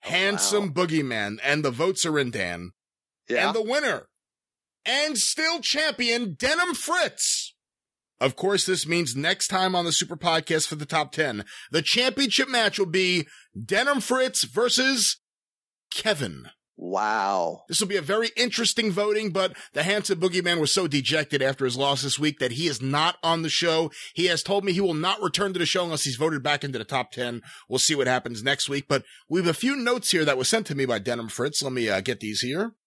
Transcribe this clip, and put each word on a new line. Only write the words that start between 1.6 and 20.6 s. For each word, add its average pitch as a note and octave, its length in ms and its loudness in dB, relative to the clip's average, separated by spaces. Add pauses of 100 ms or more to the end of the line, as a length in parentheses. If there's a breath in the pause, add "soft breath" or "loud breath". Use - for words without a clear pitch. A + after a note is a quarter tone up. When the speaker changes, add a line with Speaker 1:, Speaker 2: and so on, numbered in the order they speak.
Speaker 1:
the C#3 80 0
votes E3+ 340 0
are D#3 140 0
in, B2 120 0
Dan. F2 400 -6 (580)
Speaker 2:
Yeah. E3+ 180 2
Speaker 1:
And - 80 0
the A3 80 0
winner, B3 440 -2 (800)
and C#4 320 0
still D#4+ 440 0
champion, A#3+ 760 0
Denim E4 380 0
Fritz. - 760 0 (680)
Of C3+ 160 2
course, G3 300 0
this F3 220 0
means D#3+ 280 0
next D#3+ 340 0
time F#3 260 2
on F3 100 2
the E3+ 60 0
Super D#3 240 0
Podcast D#3+ 520 2
for - 80 -6
the D3+ 100 -8
top D3+ 260 0
ten, B2+ 320 -2 (280 loud breath)
the F#3+ 100 2
championship C4 680 2
match A3+ 300 2
will G3 60 4
be F3+ 420 2 (380 loud breath)
Denim B3+ 340 2
Fritz B3+ 460 0
versus A#3+ 720 2 (760)
Kevin. A2+ 520 -2 (320)
Speaker 2:
Wow. G2 920 0
Speaker 1:
This E3+ 100 0
will G#3 80 0
be G3 100 -4
a F3+ 40 -2
very G#3+ 360 0
interesting A3+ 540 0
voting, G#3 400 0
but F#3 240 0 (180 loud breath)
the D3 100 -2
handsome G3 360 0
boogeyman F3 400 2
was D3+ 140 2